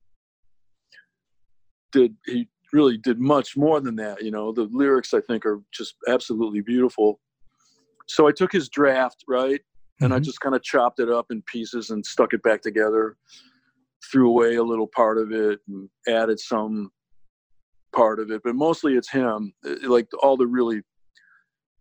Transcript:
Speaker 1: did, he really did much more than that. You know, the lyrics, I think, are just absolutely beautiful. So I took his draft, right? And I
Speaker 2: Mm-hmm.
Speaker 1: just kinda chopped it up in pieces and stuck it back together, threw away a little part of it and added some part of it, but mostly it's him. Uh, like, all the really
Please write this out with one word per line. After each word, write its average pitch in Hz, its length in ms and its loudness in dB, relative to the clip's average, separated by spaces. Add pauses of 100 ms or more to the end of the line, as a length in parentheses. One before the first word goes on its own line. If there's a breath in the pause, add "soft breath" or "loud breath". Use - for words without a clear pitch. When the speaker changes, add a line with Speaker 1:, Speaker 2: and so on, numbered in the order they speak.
(1900 soft breath)
Speaker 1:
did, 120 240 4 (100)
he 120 220 -4 (260)
really 139 240 4
did 117 220 0
much 135 380 0
more 151 240 2
than 120 140 -6
that. 107 280 -8
You 110 80 -6
know, 107 200 -6
the 110 200 -2
lyrics, 131 420 0
I 107 80 2
think, 113 240 -6
are 104 160 -4 (120)
just - 220 -14 (120)
absolutely 113 540 -2
beautiful. 123 580 0 (880)
So 151 200 4
I 151 40 6
took 180 200 -2
his 160 180 -2
draft, 131 580 0
right? 135 340 0 (400)
And 131 120 2
I 127 40 0
Speaker 2:
Mm-hmm. 143 60 0
Speaker 1:
just 139 180 -8
kinda 131 200 -2
chopped 123 380 0
it 117 100 0
up 117 220 -2
in 110 120 -8
pieces 113 460 -10
and 107 160 -8
stuck - 280 0
it 107 100 -4
back 107 180 2
together, 110 560 0 (960 soft breath)
threw 131 160 6
away 117 300 4
a 117 60 2
little 113 240 -2
part 113 300 2
of 110 140 -2
it 107 360 -2
and 98 220 -14 (180)
added 113 320 0
some 107 520 -6 (1040)
part 110 240 2
of 110 100 -8
it, 107 140 -6
but 120 120 -2
mostly 151 400 0
it's 120 140 0
him. 110 440 -2 (120)
Uh, - 180 -6
like, 120 240 2 (140)
all 139 160 4
the 127 80 2
really 117 360 -2 (1000 soft breath)